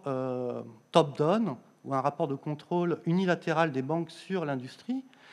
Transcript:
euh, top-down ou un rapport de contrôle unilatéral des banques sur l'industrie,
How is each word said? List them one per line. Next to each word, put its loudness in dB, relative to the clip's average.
euh, -4
top-down 4
ou -6
un 2
rapport 0
de -2
contrôle -2
unilatéral 2
des 0
banques -4
sur -6
l'industrie, -6